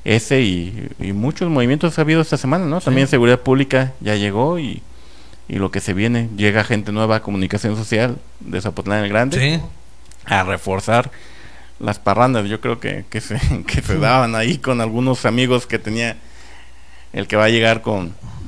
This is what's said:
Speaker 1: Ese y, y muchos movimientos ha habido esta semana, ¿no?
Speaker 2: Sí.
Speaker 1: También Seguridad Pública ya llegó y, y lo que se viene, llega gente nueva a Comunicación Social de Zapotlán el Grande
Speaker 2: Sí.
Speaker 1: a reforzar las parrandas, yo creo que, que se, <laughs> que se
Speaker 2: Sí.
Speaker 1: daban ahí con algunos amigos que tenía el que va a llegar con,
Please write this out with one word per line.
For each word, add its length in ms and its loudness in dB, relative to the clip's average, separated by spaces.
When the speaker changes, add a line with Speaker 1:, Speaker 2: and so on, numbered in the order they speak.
Speaker 1:
Ese 360 4
y, 560 -2
y 160 -4
muchos 380 0
movimientos 480 2
ha 20 4
habido 180 4
esta 180 0
semana, 280 0
¿no? 140 0
Speaker 2:
Sí. 60 -6
Speaker 1:
También 220 4
Seguridad 340 6
Pública 580 2
ya 160 0
llegó 420 0
y, 240 -6
y 100 -4
lo 120 0
que 120 -4
se 120 -2
viene, 420 0
llega 280 4
gente 280 -2
nueva 260 2
a 40 -2
Comunicación 560 -2
Social 400 0
de 200 -6
Zapotlán 440 -2
el 60 -2
Grande 300 2
Speaker 2:
Sí. 220 2
Speaker 1:
a 180 2
reforzar 680 0
las 200 -4
parrandas, 480 2
yo 140 -4
creo 200 -2
que, 280 -6
que 120 -4
se, 140 -8
<laughs> 320 0
que 140 0
se 140 0
Speaker 2:
Sí. 40 2
Speaker 1:
daban 360 4
ahí 220 0
con 240 0
algunos 440 0
amigos 420 2
que 120 0
tenía 380 -4
el 140 -4
que 100 0
va 80 6
a 40 6
llegar 320 4
con, 320 -2